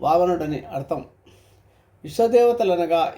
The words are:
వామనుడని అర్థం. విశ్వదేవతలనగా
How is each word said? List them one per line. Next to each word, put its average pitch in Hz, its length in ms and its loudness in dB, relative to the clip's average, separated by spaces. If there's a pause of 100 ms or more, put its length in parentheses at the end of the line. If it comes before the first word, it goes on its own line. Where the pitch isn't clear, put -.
వామనుడని 160 580 0
అర్థం. 139 460 -8 (960)
విశ్వదేవతలనగా 196 1160 2